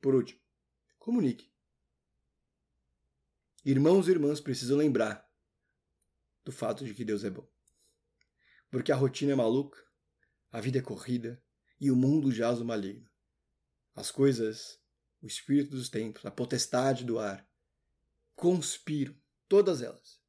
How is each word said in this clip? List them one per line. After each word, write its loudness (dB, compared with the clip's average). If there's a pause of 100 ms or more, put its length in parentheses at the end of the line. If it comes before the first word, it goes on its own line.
Por 2
último, 0 (580)
comunique. -2 (2000)
Irmãos 4
e 4
irmãs 2
precisam -2
lembrar 0 (1200)
do -12
fato -6
de -10
que -10
Deus -4
é -4
bom. -14 (1200)
Porque -2
a 2
rotina 0
é 2
maluca, 0 (720)
a -8
vida -2
é -2
corrida -8 (380)
e 2
o 4
mundo 4
jaz 0
o -6
maligno. -6 (840)
As -10
coisas, 0 (440)
o -18
espírito -2
dos -8
tempos, -8
a -8
potestade -2
do -4
ar, -8 (880)
conspiram, -2 (320)
todas 4
elas -14